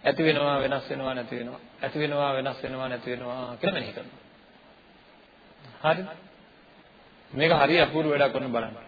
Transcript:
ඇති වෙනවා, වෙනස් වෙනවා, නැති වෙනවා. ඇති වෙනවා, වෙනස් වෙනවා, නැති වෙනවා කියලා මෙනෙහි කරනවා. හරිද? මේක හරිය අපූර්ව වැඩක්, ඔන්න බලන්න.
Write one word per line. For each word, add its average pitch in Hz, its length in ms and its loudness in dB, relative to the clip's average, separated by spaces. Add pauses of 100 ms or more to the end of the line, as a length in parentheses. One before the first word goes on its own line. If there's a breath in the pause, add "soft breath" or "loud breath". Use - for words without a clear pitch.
ඇති 156 180 2
වෙනවා, 143 360 4
වෙනස් 139 280 0
වෙනවා, 135 280 -4
නැති 123 220 -8
වෙනවා. 120 240 -10 (180)
ඇති 135 200 -4
වෙනවා, 143 340 0
වෙනස් 135 280 -2
වෙනවා, 131 280 -6
නැති 123 220 -6
වෙනවා 123 460 -6
කියලා 185 180 0
මෙනෙහි 110 180 -6
කරනවා. - 300 -14 (1600)
හරිද? 170 260 2 (1300)
මේක 156 220 4
හරිය 147 260 6
අපූර්ව 151 300 4
වැඩක්, 139 260 2
ඔන්න 127 160 -4
බලන්න. 113 240 -4 (120)